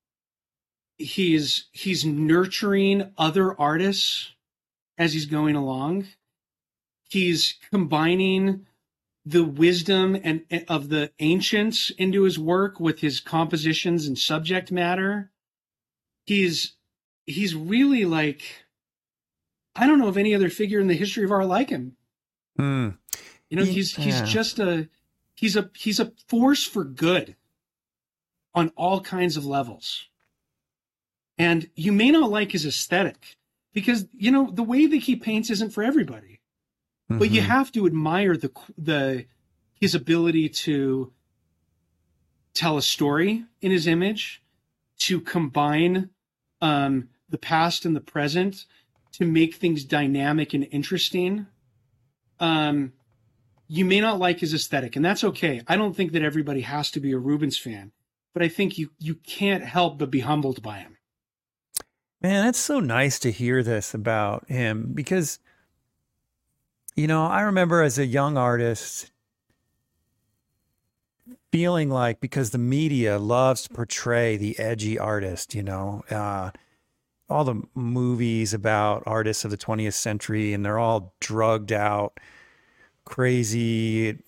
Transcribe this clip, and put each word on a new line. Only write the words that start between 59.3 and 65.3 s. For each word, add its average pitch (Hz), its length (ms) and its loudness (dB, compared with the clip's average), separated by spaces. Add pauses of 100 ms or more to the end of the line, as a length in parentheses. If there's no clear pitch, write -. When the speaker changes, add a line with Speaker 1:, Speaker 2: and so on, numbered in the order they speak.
Speaker 1:
help 170 340 0
but 139 140 -4
be 139 80 2
humbled 135 420 -2
by 107 180 -12
him. - 180 -20 (1200)
Speaker 2:
Man, 196 240 2
that's 247 140 0
so 285 220 -2
nice 131 380 2
to 123 120 -2
hear 123 320 0
this 110 300 -2
about 107 560 -2
him 117 440 -4
because, 156 460 -4 (1600)